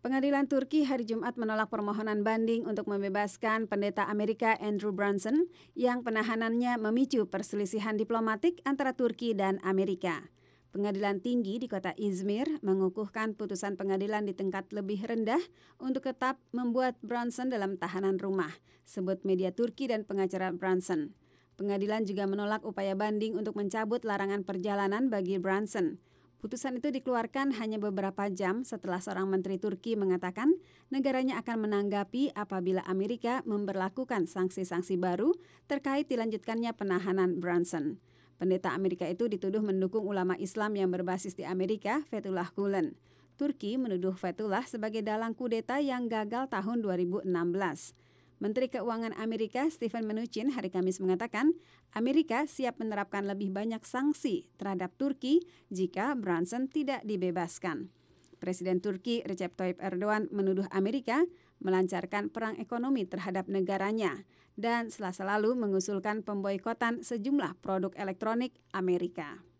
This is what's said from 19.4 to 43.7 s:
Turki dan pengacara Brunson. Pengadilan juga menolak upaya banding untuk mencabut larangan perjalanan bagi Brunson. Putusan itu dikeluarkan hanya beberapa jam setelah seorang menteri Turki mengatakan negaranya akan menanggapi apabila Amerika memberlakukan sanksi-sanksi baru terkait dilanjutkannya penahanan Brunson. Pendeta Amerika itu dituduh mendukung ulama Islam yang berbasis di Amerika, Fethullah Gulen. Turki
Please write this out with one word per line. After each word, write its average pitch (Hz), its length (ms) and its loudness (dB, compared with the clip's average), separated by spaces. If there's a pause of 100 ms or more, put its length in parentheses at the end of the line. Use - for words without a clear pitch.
Turki 233 400 -2
dan 214 160 0
pengacara 190 480 0
Brunson. 180 640 0 (400)
Pengadilan 202 480 0
juga 196 240 0
menolak 208 320 0
upaya 196 320 -2
banding 214 480 0
untuk 208 160 -4
mencabut 220 480 0
larangan 202 400 0
perjalanan 202 640 0
bagi 196 320 0
Brunson. 196 560 0 (380)
Putusan 254 420 -4
itu 277 160 0
dikeluarkan 254 640 0
hanya 220 240 -2
beberapa 202 480 0
jam 190 320 0
setelah 196 400 -4
seorang 190 240 -2
menteri 190 320 2
Turki 214 400 -2
mengatakan 190 560 4 (400)
negaranya 262 480 0
akan 226 240 -2
menanggapi 202 720 0
apabila 185 480 0
Amerika 233 640 0
memberlakukan 202 800 0
sanksi-sanksi 185 640 -2
baru 185 400 2 (320)
terkait 285 400 -2
dilanjutkannya 226 720 -2
penahanan 185 640 2
Brunson. 175 560 0 (400)
Pendeta 180 400 0
Amerika 180 320 0
itu 185 160 -2
dituduh 208 400 0
mendukung 190 400 0
ulama 185 320 0
Islam 208 400 -2
yang 185 160 2
berbasis 180 400 -2
di 170 160 -8
Amerika, 202 640 0
Fethullah 190 400 -4
Gulen. 196 400 0 (480)
Turki 262 400 -2